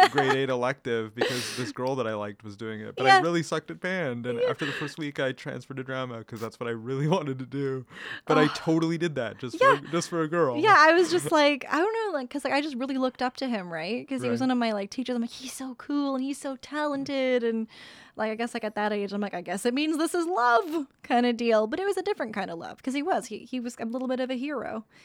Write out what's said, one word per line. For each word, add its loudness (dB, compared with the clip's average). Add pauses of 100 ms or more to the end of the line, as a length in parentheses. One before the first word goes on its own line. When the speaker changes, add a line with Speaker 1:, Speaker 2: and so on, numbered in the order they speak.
(120)
Speaker 1:
grade 2
eight 0
elective -2
because -2
this -6
girl -4
that -2
I -2
liked -8
was -14
doing -8
it, -12
but 0
I 8
Speaker 2:
Yeah. 8
Speaker 1:
really 2
sucked -4
at -14
band, -4
and -2
Speaker 2:
Yeah. 2
Speaker 1:
after -4
the -4
first -6
week, -6
I 0
transferred -10
to -6
drama -6
'cause -12
that's -8
what -4
I -2
really -2
<laughs> 4
wanted -2
to -8
do. -4 (400)
But 4
I 8
Speaker 2:
Oh. 4
Speaker 1:
totally 2
did -2
that -4
just -6
Speaker 2:
Yeah. 8
Speaker 1:
for, -14
just -2
for 0
a 0
girl. 2
Speaker 2:
Yeah, 8
I 10
was 6
just 0
like, 4
I 2
don't 2 (140)
know, -2
like, -6
'cause, -6
like, -2
I 2
just -4
really -2
looked 0
up -2
to -2
him, -4
right? -4
'Cause -4
he 0
was 0
Speaker 1:
Right. 2
Speaker 2:
one 4
of 2
my, 2
like, -4
teachers. -4
I'm 0
like, -4
"He's -14
so -10
cool -2
and -2
he's -6
so -8
talented," 0
and, 0 (500)
like, -2
I -4
guess, -4
like, -6
at -6
that 0
age, -2
I'm -2
like, -4
"I -6
guess -4
it 2
means 2
this 0
is 0
love," 2 (160)
kinda 2
deal. 4
But -4
it -2
was 2
a 0
different -2
kind -4
of -8
love -12
'cause -4
he -2
was, 0
he, -10
he -8
was -8
a -6
little -4
bit -2
of -4
a -4
hero, -6 (200)